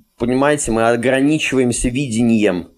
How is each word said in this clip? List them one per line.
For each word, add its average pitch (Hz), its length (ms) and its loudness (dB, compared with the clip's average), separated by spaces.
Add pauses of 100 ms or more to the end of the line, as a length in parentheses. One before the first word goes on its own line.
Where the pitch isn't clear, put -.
(180)
понимаете, 135 540 0
мы 113 160 2
ограничиваемся 131 1000 0
видением 113 880 0